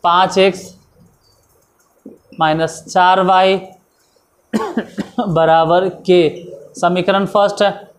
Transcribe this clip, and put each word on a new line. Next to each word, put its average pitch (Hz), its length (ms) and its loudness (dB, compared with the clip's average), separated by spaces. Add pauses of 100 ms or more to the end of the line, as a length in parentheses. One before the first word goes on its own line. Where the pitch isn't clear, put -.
पाँच 180 340 2
एक्स 190 240 0 (1800)
माइनस 160 480 -2
चार 185 340 2
वाई 190 340 2
<coughs> - 1000 -14 (720)
बराबर 165 580 2 (140)
k, 180 180 4 (600)
समीकरण 180 460 0
फर्स्ट 202 360 0
है। 196 100 0 (260)